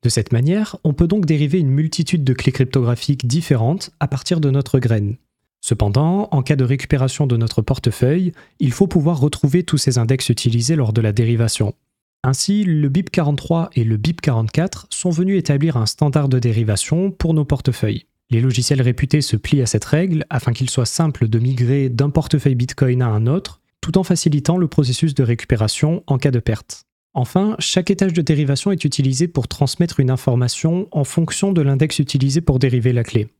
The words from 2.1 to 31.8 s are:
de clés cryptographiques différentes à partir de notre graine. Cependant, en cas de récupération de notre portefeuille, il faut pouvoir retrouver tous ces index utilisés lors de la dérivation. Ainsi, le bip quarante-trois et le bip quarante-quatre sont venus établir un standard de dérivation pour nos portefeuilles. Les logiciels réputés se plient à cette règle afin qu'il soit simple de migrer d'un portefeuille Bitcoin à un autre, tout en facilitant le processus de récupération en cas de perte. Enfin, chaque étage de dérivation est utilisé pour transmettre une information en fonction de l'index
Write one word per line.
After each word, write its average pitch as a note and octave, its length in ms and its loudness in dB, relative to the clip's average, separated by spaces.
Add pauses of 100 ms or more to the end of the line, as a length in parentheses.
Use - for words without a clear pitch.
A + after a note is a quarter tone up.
de C3 120 2
clés B2+ 180 -2
cryptographiques B2+ 720 -2
différentes C#3 720 -2
à D3 80 -2
partir D#3+ 340 -4
de D3 80 2
notre C3+ 300 0
graine. A2 380 0 (460)
Cependant, C#3 680 0
en C#3 120 0
cas D3+ 140 0
de C3 80 2
récupération C3+ 640 0
de A#2+ 100 0
notre A2+ 240 0
portefeuille, D3+ 720 0 (280)
il B2+ 120 0
faut G3 140 2
pouvoir D#3+ 340 2
retrouver D3 420 2
tous - 140 -2
ces B2+ 220 0
index A#2+ 320 0
utilisés A#2 440 0
lors A#2 200 0
de A#2 80 2
la G#2+ 100 2
dérivation. A2+ 600 0 (480)
Ainsi, G3 420 0
le D#3 240 2
bip D#3+ 220 -2
quarante-trois E3 640 -2
et A#2+ 100 2
le A2 140 0
bip E3 240 -4
quarante-quatre A2+ 680 -2
sont - 220 -4
venus F#3 280 0
établir D3+ 380 0
un A2+ 80 0
standard C#3+ 460 0
de B2+ 80 2
dérivation A#2 720 0
pour E3 240 -2
nos D3+ 100 2
portefeuilles. - 640 -2 (240)
Les A#2 100 2
logiciels B2+ 400 2
réputés B2+ 400 2
se - 160 -2
plient C#3 240 0
à A#2+ 60 0
cette A2 180 -2
règle D#3+ 460 0
afin B2 240 -2
qu'il B2+ 160 -4
soit A#2+ 160 0
simple D3 420 0
de A2+ 100 2
migrer B2+ 520 0
d'un C#3 180 0
portefeuille C#3+ 460 0
Bitcoin B2 480 0
à A#2+ 60 2
un A2 180 2
autre, D#3 340 -2 (220)
tout E3 160 0
en F#3+ 40 4
facilitant D#3+ 540 0
le F3 120 0
processus C#3 460 0
de C#3 80 0
récupération A#2+ 840 0
en C3+ 100 0
cas C#3 140 0
de B2 80 0
perte. - 480 -6 (260)
Enfin, F#3+ 460 0
chaque - 320 -2
étage F#3+ 240 0
de E3+ 80 0
dérivation D3 500 0
est E3 140 -2
utilisé C3+ 420 0
pour C#3 180 -4
transmettre - 540 -2
une C3 100 4
information C3 800 0
en D3 140 -2
fonction E3+ 480 -2
de F3 80 2
l'index C#3 380 0